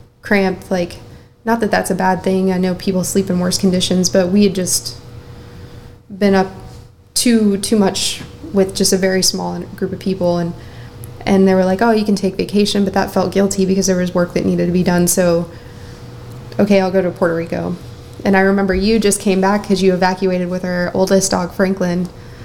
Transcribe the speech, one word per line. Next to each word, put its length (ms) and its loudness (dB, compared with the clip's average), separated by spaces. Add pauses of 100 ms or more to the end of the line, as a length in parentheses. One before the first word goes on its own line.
(220)
cramped, 500 0
like, 280 -2 (440)
not 160 0
that 120 -2
that's 200 0
a 40 -2
bad 280 0
thing. 280 2
I 60 0
know 180 0
people 280 -2
sleep 260 0
in 100 0
worse 180 0
conditions, 520 2
but 200 2
we 160 4
had 100 0
just 400 -4 (1120)
been 260 2
up 120 2 (680)
too, 440 4
too 200 0
much 440 0 (320)
with 220 2
just 180 2
a 40 2
very 260 0
small 360 -2 (160)
group 160 -4
of 80 -8
people. 380 0
And, 160 -2 (720)
and 220 6
they 80 4
were 100 4
like, 160 0
"Oh, 100 4
you 140 2
can 100 2
take 200 -2
vacation," 480 0
but 100 0
that 180 0
felt 220 0
guilty 320 2
because 220 2
there 100 2
was 160 -2
work 220 0
that 100 -2
needed 220 0
to 40 0
be 120 2
done. 240 4
So, 420 2 (1080)
"Okay, 220 4
I'll 100 0
go 100 2
to 100 0
Puerto 240 0
Rico." 400 -4 (480)
And 140 4
I 40 6
remember 340 4
you 240 2
just 200 2
came 220 2
back 260 0
'cause 140 2
you 120 4
evacuated 560 0
with 140 -4
our 300 -2
oldest 380 2
dog, 220 -2
Franklin. 540 0 (380)